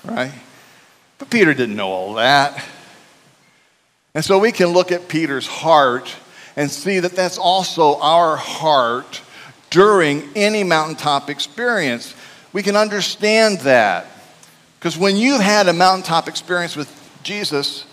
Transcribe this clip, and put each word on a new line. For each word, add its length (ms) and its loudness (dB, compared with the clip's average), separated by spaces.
right? 280 -6
But 120 -18
Peter 240 2
didn't 220 -2
know 140 -6
all 240 -6
that. 500 0
And 80 -4
so 160 4
we 120 2
can 180 2
look 220 2
at 180 -6
Peter's 380 -4
heart 640 2
and 160 -4
see 300 -4
that 140 -4
that's 220 -4
also 640 2
our 380 2
heart 840 -2
during 680 4
any 280 0
mountaintop 680 -2
experience. 880 -4
We 100 -4
can 120 0
understand 840 0
that. 460 2
'Cause 180 -6
when 200 0
you've 240 2
had 260 4
a 60 2
mountaintop 560 0
experience 460 -6
with 120 -8
Jesus 720 -6